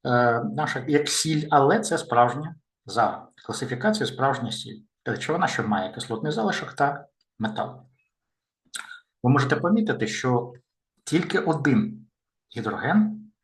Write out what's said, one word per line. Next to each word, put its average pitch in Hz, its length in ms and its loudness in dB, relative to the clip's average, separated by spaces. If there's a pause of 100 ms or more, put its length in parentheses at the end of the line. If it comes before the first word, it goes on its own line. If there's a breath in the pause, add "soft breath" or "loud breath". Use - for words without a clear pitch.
е, 120 380 2
наша 135 440 -4
як 147 200 4
сіль, 156 420 -2
але 151 300 6
це 165 180 -2
справжня, 123 560 2 (320)
за 110 420 0 (160)
класифікацією, 127 720 -2
справжня 127 360 -2
сіль. - 320 -12 (220)
Речовина, 160 440 0
що 110 200 -2
має 95 240 -2
кислотний 117 400 -6
залишок - 400 -2
та - 340 -2 (320)
метал. - 440 -6 (1400 loud breath)
Ви 123 80 2
можете 135 260 4
помітити, 175 500 0
що 123 460 -2 (520)
тільки 180 340 0
один 139 680 0 (500)
гідроген 131 760 0 (140)